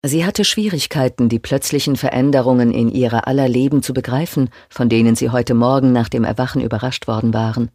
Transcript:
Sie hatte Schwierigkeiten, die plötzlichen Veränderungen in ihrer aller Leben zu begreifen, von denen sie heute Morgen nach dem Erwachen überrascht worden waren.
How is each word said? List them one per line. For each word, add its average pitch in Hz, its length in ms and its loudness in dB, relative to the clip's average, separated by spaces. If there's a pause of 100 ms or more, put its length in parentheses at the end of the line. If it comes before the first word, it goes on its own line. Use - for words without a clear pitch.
Sie 156 220 0
hatte 208 180 -2
Schwierigkeiten, 147 840 -2
die 113 100 -2
plötzlichen 139 560 -2
Veränderungen 127 800 2
in 117 160 2
ihrer 117 380 0
aller 135 200 2
Leben 131 340 2
zu 131 120 -6
begreifen, 131 560 -2 (180)
von 123 220 -2
denen 113 260 4
sie 127 140 -2
heute 123 240 0
Morgen 127 400 4
nach 117 160 2
dem 113 160 -2
Erwachen 127 360 -2
überrascht 117 460 -6
worden 113 260 0
waren. 113 420 -2